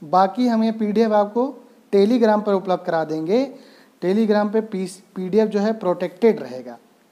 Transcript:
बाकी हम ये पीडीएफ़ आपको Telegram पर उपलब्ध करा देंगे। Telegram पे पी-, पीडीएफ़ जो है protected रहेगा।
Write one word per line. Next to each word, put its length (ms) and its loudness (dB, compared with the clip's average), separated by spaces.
बाकी 440 2
हम 160 2
ये 80 0
पीडीएफ़ 400 0
आपको 460 0
Telegram 520 4
पर 80 2
उपलब्ध 300 -2
करा 200 -2
देंगे। 540 -2
Telegram 480 0
पे 80 0
पी-, 400 -8
पीडीएफ़ 480 -2
जो 120 -2
है 180 -2
protected 600 0
रहेगा। 380 -14